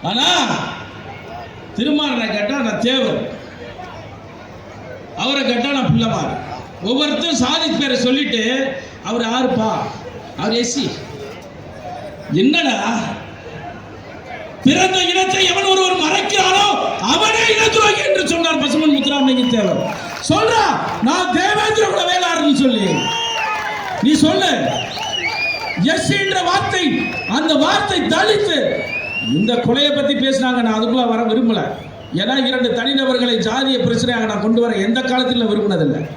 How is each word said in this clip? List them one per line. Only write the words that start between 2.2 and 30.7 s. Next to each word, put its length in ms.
கேட்டா 200
நான் 220
தேவர், 320
அவரை 220
கேட்டா 340
நான் 140
பிள்ளைமார். 420
ஒவ்வொருத்தரும் 560
சாதி 240
பேரை 180
சொல்லிட்டு 360
அவர் 200
யாருப்பா, 420
அவர் 200
எஸ் 140
சி. 100
என்னடா 340
பிறந்த 340
இனத்தை 300
எவன் 220
ஒருவர் 320
மறைக்கிறானோ 640
அவனே 300
இனத்துரோகி 520
என்று 160
சொன்னார் 300
பசுமன் 320
முத்துராமலிங்க 500
தேவர். 260
சொல்றா 340
நான் 300
தேவேந்திர 520
குல 200
வேளாளர்னு 520
சொல்லி 240
நீ 80
சொல்லு. 260
எஸ் 180
சின்ற 280
வார்த்தை, 360
அந்த 140
வார்த்தை 340
தலித்து 440
இந்த 140
கொலையை 280
பத்தி 200
பேசினாங்க. 420
நான் 120